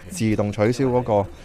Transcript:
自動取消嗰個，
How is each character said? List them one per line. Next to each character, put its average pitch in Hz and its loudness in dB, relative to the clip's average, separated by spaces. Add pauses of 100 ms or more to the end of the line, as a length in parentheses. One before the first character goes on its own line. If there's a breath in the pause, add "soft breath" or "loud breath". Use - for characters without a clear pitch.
自 110 0
動 104 0
取 107 2
消 135 0
嗰 123 2
個， 104 2 (200 loud breath)